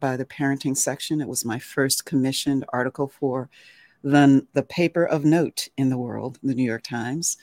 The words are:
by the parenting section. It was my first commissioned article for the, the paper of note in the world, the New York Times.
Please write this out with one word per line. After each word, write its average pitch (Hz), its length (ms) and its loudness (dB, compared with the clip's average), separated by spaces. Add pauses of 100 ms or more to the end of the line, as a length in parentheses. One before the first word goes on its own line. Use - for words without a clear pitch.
by 131 180 -2
the 131 80 -4
parenting 139 500 -2
section. 143 460 -2
It 120 60 -6
was 123 180 -6
my 120 140 -4
first - 460 -2
commissioned 135 640 0
article 127 380 -2
for 131 420 -6 (520)
the, 139 520 6
the 135 100 0
paper 170 420 0
of 151 180 0
note 156 440 2 (100)
in 135 120 2
the 131 80 0
world, 120 440 -8
the 135 120 -2
New 123 100 0
York 113 200 -2
Times. 127 600 -4